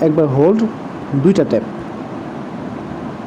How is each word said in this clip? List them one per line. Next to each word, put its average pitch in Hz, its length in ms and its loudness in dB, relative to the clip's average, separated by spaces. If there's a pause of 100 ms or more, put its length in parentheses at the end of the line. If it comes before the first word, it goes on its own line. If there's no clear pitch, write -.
একবার 156 260 4
হোল্ড, 160 360 4 (600)
দুইটা 180 220 4
ট্যাপ। 113 180 2 (1600)